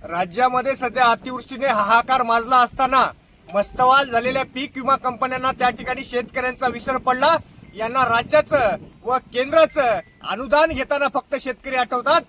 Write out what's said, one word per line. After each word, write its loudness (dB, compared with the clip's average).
राज्यामध्ये -2
सध्या 0
अतिवृष्टीने -2
हाहाकार 2
माजला 0
असताना 2
मस्तवाल 2
झालेल्या -2
पीक -10
विमा 0
कंपन्यांना -4
त्या 0
ठिकाणी -8
शेतकऱ्यांचा -4
विसर -4
पडला. 2
यांना -2
राज्याचं 2
व -2
केंद्राचं 2
अनुदान 2
घेताना -2
फक्त -4
शेतकरी -8
आठवतात 0